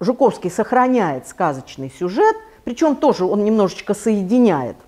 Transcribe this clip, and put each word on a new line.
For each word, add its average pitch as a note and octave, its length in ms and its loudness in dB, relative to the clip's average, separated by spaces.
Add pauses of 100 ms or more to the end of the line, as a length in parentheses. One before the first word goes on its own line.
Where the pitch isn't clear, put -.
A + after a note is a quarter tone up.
Жуковский A3 500 0
сохраняет A3 800 0
сказочный C3+ 720 -6
сюжет, D#4+ 380 2 (280)
причём C#4 320 0
тоже B3 280 0
он G#3 200 0
немножечко G#3 500 0
соединяет G3 800 0 (120)